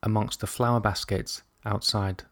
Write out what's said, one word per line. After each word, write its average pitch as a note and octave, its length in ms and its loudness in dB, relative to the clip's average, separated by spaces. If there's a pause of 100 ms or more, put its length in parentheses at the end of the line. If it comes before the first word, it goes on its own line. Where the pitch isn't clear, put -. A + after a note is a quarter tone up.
amongst G#2+ 380 0
the G2+ 80 -4
flower A#2+ 320 2
baskets - 640 -2 (200)
outside G2+ 680 0